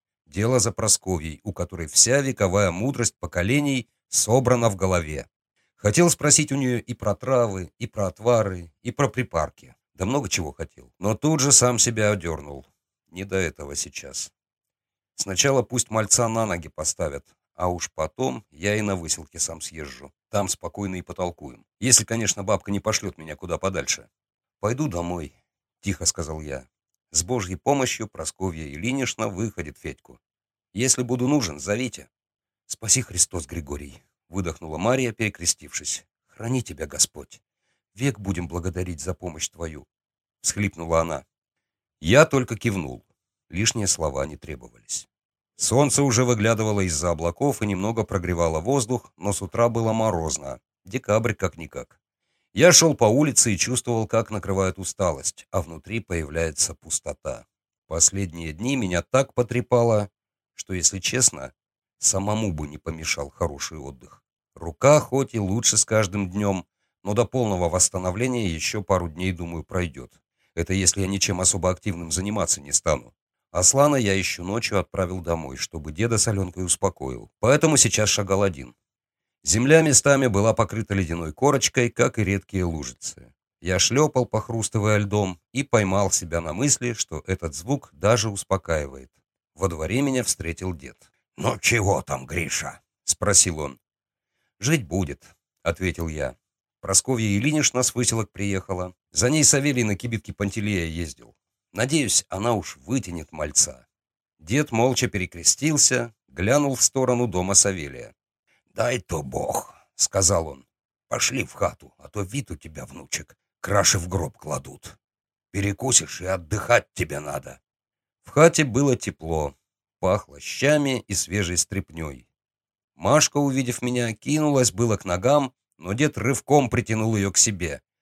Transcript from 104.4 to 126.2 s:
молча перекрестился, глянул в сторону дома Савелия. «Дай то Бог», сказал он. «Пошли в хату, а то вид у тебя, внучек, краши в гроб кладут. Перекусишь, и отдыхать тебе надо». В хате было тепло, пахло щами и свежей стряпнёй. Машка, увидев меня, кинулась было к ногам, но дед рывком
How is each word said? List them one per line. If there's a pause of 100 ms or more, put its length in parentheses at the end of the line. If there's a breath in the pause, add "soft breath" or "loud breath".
молча
перекрестился, (140)
глянул
в
сторону
дома
Савелия. (500)
«Дай
то
Бог», (220)
сказал
он. (400)
«Пошли
в
хату,
а
то
вид
у
тебя,
внучек, (240)
краши
в
гроб
кладут. (540)
Перекусишь,
и
отдыхать
тебе
надо». (640)
В
хате
было
тепло, (440)
пахло
щами
и
свежей
стряпнёй. (680)
Машка,
увидев
меня,
кинулась
было
к
ногам, (240)
но
дед
рывком